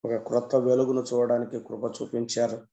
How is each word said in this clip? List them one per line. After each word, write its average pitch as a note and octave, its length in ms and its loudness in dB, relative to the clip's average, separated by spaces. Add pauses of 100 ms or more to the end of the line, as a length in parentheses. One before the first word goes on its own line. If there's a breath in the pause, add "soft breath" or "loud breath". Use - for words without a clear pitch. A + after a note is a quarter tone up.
ఒక A2+ 220 -2
క్రొత్త A#2+ 300 0
వెలుగును B2+ 440 4
చూడడానికి A#2+ 600 0
కృప A2 420 -8
చూపించారు. A#2 720 -2